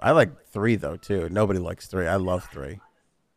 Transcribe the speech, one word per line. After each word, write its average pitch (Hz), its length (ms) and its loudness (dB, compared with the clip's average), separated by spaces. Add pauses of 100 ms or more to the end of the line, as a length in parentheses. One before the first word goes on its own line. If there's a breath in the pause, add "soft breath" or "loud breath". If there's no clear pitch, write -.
I - 80 4
like 127 380 2
three, 110 280 0
though, 78 200 -6
too. 92 340 -2
Nobody 98 300 2
likes 87 260 -8
three. 90 220 -2
I 90 80 0
love 92 360 -2
three. 73 280 -12 (560)